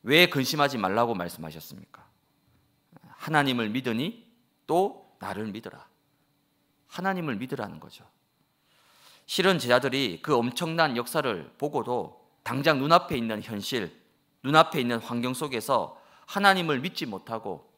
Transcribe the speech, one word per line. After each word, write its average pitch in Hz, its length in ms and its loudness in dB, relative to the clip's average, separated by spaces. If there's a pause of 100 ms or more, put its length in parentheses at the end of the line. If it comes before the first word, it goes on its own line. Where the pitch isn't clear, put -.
왜 160 260 6
근심하지 139 520 0
말라고 110 340 2
말씀하셨습니까? 82 880 -12 (1120)
"하나님을 135 520 2
믿으니 127 640 -4 (340)
또 - 540 -2
나를 98 280 -8
믿으라." 101 400 -14 (1000)
하나님을 175 500 -4
믿으라는 110 420 -8
거죠. - 260 -20 (1200)
실은 185 320 2
제자들이 123 640 2
그 151 140 2
엄청난 151 600 0
역사를 120 600 -4
보고도 123 720 -6 (140)
당장 139 360 2
눈앞에 165 380 4
있는 110 240 -4
현실, 104 580 -4 (440)
눈앞에 156 360 6
있는 120 200 -2
환경 123 340 -4
속에서 127 680 -4 (280)
하나님을 185 540 2
믿지 170 260 -6
못하고 101 720 -10